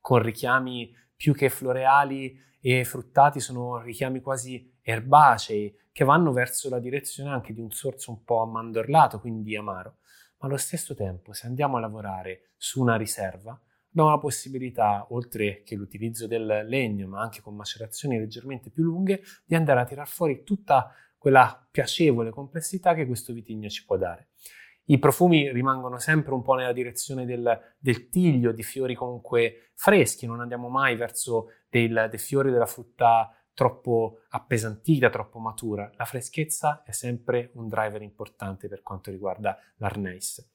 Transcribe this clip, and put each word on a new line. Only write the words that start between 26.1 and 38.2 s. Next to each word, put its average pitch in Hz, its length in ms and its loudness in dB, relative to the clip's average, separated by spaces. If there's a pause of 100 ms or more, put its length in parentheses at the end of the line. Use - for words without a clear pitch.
un 123 80 -2
po' 131 140 4
nella 127 160 -2
direzione 123 560 -6
del, 120 500 -2
del 123 320 0
tiglio, 135 420 4
di 110 120 -6
fiori 127 320 -4
comunque 120 800 -2
freschi, 175 500 4
non 117 140 -8
andiamo 120 280 -8
mai 131 280 2
verso 113 540 -4 (200)
del, 113 400 2
dei 110 80 -10
fiori 135 320 0
della 120 160 4
frutta 113 640 2 (220)
troppo 117 760 0
appesantita, 117 840 0
troppo 110 260 -8
matura. 107 580 -6
La 120 100 -8
freschezza 151 760 -4
è - 100 -18
sempre 120 600 -4
un 117 140 -12
driver 107 340 -4
importante 101 640 -12